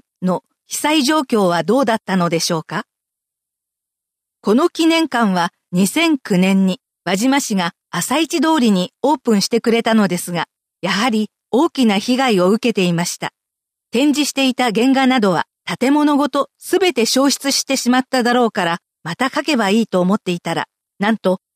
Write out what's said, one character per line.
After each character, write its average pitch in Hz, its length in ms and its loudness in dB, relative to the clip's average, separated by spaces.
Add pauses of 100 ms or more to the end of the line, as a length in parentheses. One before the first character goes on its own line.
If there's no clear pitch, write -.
(220)
の 180 220 -2 (240)
被 - 100 -10
災 302 260 0
状 311 180 0
況 220 220 0
は 170 200 2
ど 208 160 2
う 285 60 2
だ 226 100 0
っ - 100 0
た 190 120 -2
の 175 120 0
で 165 100 0
し 175 140 -4
ょ 160 60 -2
う 151 40 -8
か？ 170 220 -8 (1600)
こ 208 140 2
の 320 140 2
記 320 180 0
念 320 200 2
館 226 260 0
は 175 180 -2 (200)
二 185 160 2
千 320 300 0
九 - 200 -2
年 190 280 2
に 185 140 -2 (260)
輪 180 100 0
島 262 240 0
市 - 160 -4
が 175 180 -2 (160)
朝 247 300 -4
市 330 220 -2
通 320 180 2
り 233 120 4
に 180 200 -2 (100)
オ 294 140 2
ー - 20 0
プ 233 160 -2
ン 196 80 2
し - 80 -4
て 233 120 -2
く 233 100 0
れ 226 120 0
た 226 100 0
の 214 140 2
で 180 100 -4
す 175 140 -10
が、 170 160 -4 (340)
や 175 100 -4
は 214 180 -2
り 214 200 -2 (200)
大 294 200 2
き 254 160 0
な 202 120 2
被 247 200 -2
害 240 220 2
を 180 100 2
受 226 200 0
け 220 40 0
て 190 100 -2
い 175 100 0
ま 170 120 -2
し - 120 -8
た。 - 160 -10 (580)
展 277 220 2
示 285 120 -2
し - 80 -6
て 269 140 0
い 247 80 -2
た 247 160 0
原 220 180 2
画 269 160 2
な 262 140 2
ど 196 120 2
は 156 160 -2 (320)
建 269 140 2
物 294 240 2
ご 285 120 2
と 277 280 -4
す - 220 -2
べ 359 140 0
て 220 120 0
焼 269 260 2
失 277 200 -4
し - 140 -2
て 269 120 -2
し - 120 -4
ま 254 100 2
っ 262 100 0
た 254 140 0
だ 240 100 0
ろ 247 120 2
う 208 60 -2
か 185 140 -2
ら、 170 140 -2 (240)
ま 165 120 -8
た 262 120 -2
描 302 160 -6
け 302 140 0
ば 208 120 0
い 220 140 2
い - 40 -4
と 185 140 0
思 185 140 0
っ - 40 -2
て - 120 -6
い 170 80 -6
た 165 140 -8
ら、 151 140 -4 (300)
な 208 140 0
ん 214 60 -2
と 190 220 -2 (160)